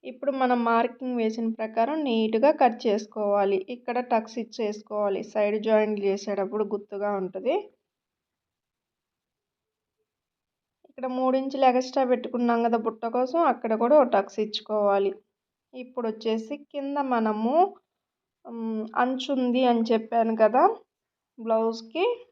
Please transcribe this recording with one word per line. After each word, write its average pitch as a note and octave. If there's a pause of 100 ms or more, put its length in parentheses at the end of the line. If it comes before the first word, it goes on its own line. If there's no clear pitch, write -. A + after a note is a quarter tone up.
ఇప్పుడు C4+
మనం B3+
మార్కింగ్ B3
వేసిన A3+
ప్రకారం A3+
నీట్గా A3+
కట్ A#3+
చేసుకోవాలి. G3+ (120)
ఇక్కడ A#3+
టక్స్ A3
ఇచ్చేసుకోవాలి, G#3+
సైడ్ G#3+
జాయింట్ G#3+
చేసేటప్పుడు G3+
గుర్తుగా G#3
ఉంటుంది. F#3+ (3250)
ఇక్కడ -
మూడు B3+
ఇంచులు C4+
ఎక్స్ట్రా B3+
పెట్టుకున్నాం A#3+
కదా A#3
బుట్ట A3
కోసం, B3+
అక్కడ A#3+
కూడా A#3
ఒక B3+
టక్స్ G3+
ఇచ్చుకోవాలి. G3+ (600)
ఇప్పుడు B3+
వచ్చేసి A3 (100)
కింద C#4 (100)
మనము, A3+ (880)
ఉమ్, A3+ (100)
అంచు C4
ఉంది B3+
అని A#3+
చెప్పాను A3+
కదా A3 (720)
బ్లౌజ్కి A3+ (260)